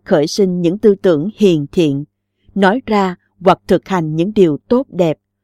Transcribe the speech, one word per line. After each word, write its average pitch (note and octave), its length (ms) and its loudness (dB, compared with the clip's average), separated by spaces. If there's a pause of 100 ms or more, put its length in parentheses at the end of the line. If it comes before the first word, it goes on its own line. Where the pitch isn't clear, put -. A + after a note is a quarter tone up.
khởi D#3 220 0
sinh F3+ 340 -2
những E3+ 160 -2
tư G#3 180 4
tưởng F3 400 0
hiền E3+ 360 2
thiện, D3 320 0 (520)
nói G3 300 2
ra G3 300 -2 (240)
hoặc F3 280 0
thực F#3 200 0
hành D#3+ 280 -4
những F3+ 180 -4
điều E3 240 2 (100)
tốt B3+ 220 -2
đẹp, E3 280 -2 (260)